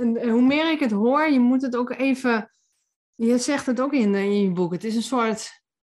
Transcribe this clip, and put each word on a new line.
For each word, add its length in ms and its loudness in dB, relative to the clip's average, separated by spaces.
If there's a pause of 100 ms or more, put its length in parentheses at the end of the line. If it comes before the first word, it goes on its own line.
(180)
en 120 -2
hoe 120 2
meer 300 2
ik 80 0
het 120 0
hoor, 380 2
je 100 4
moet 220 2
het 140 -4
ook 160 -4
even, 600 -2 (640)
je 220 2
zegt 280 -4
het 160 -2
ook 120 -2
in, 220 2
in 260 0
je 100 2
boek, 200 -2
het 120 -6
is 120 -4
een 60 -2
soort, 600 -4 (260)